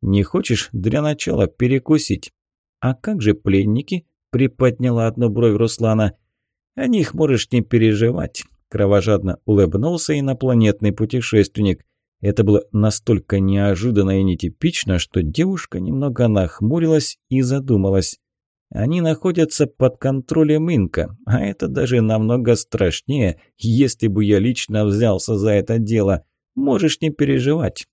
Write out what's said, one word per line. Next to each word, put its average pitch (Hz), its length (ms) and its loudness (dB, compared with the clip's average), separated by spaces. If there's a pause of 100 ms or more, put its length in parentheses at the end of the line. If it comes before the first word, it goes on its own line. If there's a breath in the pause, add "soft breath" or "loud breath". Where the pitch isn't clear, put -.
«Не 98 200 2
хочешь 120 500 -4
для 110 300 -2
начала 151 440 -2
перекусить?» 135 840 -2 (480)
«А 127 140 -2
как 208 260 -6
же 107 140 2
пленники?» 107 720 -2 (240)
приподняла 123 760 0
одну 113 220 -2
бровь 110 280 2
Руслана. 110 580 0 (600)
«О 269 120 -4
них 220 260 0
можешь 139 380 0
не 123 100 2
переживать», 110 840 0 (240)
кровожадно 98 760 0
улыбнулся 110 760 0
инопланетный 120 760 0
путешественник. 107 920 0 (380)
Это 101 220 2
было 101 180 4 (100)
настолько 104 680 0
неожиданно 98 800 0
и - 20 2
нетипично, 90 760 -2
что - 240 -4
девушка 156 580 -4
немного 127 480 -2
нахмурилась 135 880 0 (100)
и 131 140 0
задумалась. 117 760 0 (540)
Они 147 280 -2
находятся 160 680 0
под 131 320 -2
контролем 156 720 0
Инка, 90 460 -2 (100)
а 107 140 0
это 101 260 -4
даже 127 340 0
намного 110 540 0
страшнее, 104 840 -2 (180 soft breath)
если 117 480 0
бы 104 180 0
я 101 140 4
лично 107 460 -2
взялся 104 520 0
за 104 140 0
это 104 280 0
дело. 104 460 0 (300)
Можешь 202 460 0
не 156 100 -2
переживать. 143 800 -2